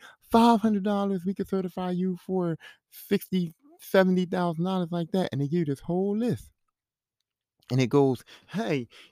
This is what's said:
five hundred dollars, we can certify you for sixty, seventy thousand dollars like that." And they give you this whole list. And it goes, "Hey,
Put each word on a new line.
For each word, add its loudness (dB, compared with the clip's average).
five 4
hundred 0
dollars, -2
we -2
can -6
certify -4
you -2
for -2
sixty, -2
seventy 2
thousand -2
dollars -2
like -6
that." 0
And -2
they -2
give 0
you 0
this -4
whole -2
list. -4
And 2
it 4
goes, 4
"Hey, -4